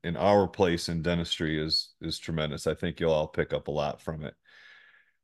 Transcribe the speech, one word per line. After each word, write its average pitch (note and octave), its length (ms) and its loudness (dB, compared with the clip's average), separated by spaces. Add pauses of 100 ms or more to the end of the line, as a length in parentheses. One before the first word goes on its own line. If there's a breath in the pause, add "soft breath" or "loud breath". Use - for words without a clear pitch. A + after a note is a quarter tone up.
and E2+ 160 -4
our G2 300 6
place E2+ 420 2
in E2+ 140 -2
dentistry E2+ 580 0
is, D#2 280 -2 (120)
is E2 160 -6
tremendous. D#2 480 -4
I D#2+ 80 2
think E2+ 260 -4
you'll E2 120 2
all D2+ 160 2
pick - 260 -4
up C#2 140 -4
a D2 40 -4
lot D2 300 -2
from D#2 220 -6
it. - 100 -10 (920 soft breath)